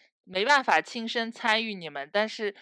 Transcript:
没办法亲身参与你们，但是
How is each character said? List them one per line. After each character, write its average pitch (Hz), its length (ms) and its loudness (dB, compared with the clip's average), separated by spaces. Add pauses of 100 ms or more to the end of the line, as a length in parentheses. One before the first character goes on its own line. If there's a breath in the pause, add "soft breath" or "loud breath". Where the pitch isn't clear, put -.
(240)
没 190 220 -4
办 277 180 6
法 170 160 4
亲 226 280 -6
身 233 240 -4
参 226 320 0
与 220 100 -6
你 165 160 -10
们， 143 240 -10
但 214 160 2
是 208 320 -4